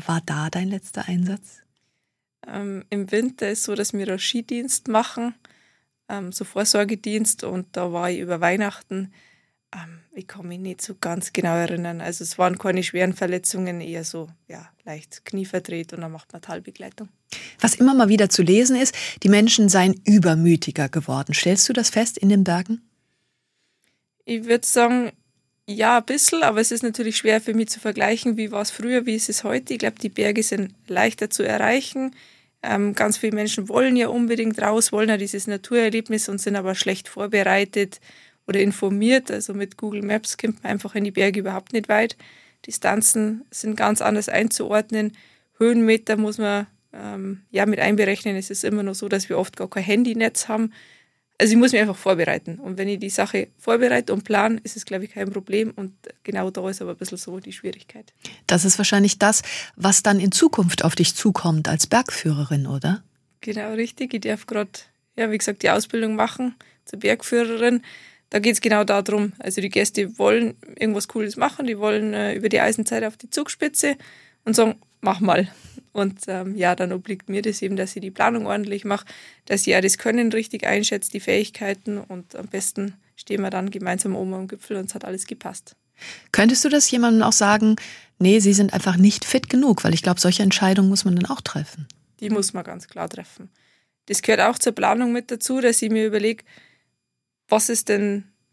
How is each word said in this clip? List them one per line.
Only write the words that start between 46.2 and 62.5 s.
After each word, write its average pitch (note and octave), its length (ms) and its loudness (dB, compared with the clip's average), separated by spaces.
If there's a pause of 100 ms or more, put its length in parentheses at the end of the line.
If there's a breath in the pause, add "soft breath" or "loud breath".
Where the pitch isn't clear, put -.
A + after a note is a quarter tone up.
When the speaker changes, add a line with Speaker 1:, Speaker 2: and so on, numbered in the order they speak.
Speaker 2:
man, G#3 300 -2 (260)
ähm, G3 580 -12
ja, G3 140 2
mit G#3 140 0
einberechnen. G3+ 580 2
Es F#3+ 140 -8
ist G3+ 140 -6
immer G#3 180 -2
noch G3 120 -4
so, G3+ 140 -8
dass G3 220 -2
wir - 80 -2
oft - 180 -4
gar F#3 140 -10
kein F#3+ 140 -6
Handynetz A3+ 640 0
haben. A3 240 -2 (680 soft breath)
Also G#3+ 120 6
ich A#3 60 8
muss B3+ 120 8
mich A#3 100 4
einfach G#3 160 0
vorbereiten. E3+ 600 -2
Und F#3+ 200 -10
wenn G3 100 -4
ich G3+ 100 -4
die G3 120 -8
Sache G3+ 360 -2 (120)
vorbereite A#3+ 540 2
und F#3+ 120 -4
plan, A3 400 0
ist - 120 -14
es, G#3 80 -14
glaub F#3+ 180 -8
ich, G#3 100 -16
kein G3+ 180 -8
Problem. G3 400 -4
Und F#3+ 220 -12 (320)
genau F#3+ 260 -4
da F#3+ 180 -8
ist F#3+ 140 -10
aber F3 100 -10
ein E3+ 40 -12
bisschen F#3 200 -12
so F3+ 220 -12
die F#3+ 140 -18
Schwierigkeit. - 600 -16 (360 loud breath)
Speaker 1:
Das F3 160 4
ist F#3+ 120 4
wahrscheinlich G3+ 440 4
das, G#3 220 4 (340 loud breath)
was G3 260 4
dann G3+ 160 4
in F#3+ 140 2
Zukunft - 520 4
auf D#3+ 120 2
dich - 180 2
zukommt E3 540 0
als - 180 0
Bergführerin, D3 800 0